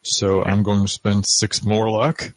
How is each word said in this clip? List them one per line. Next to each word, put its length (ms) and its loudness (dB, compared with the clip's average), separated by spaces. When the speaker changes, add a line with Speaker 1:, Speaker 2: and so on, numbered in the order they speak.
Speaker 1:
So 400 0
Speaker 2:
Okay. 80 -2
Speaker 1:
I'm 120 2
going 200 2
to 60 0
spend 380 -2
six 380 -2
more 260 2
luck. 460 -2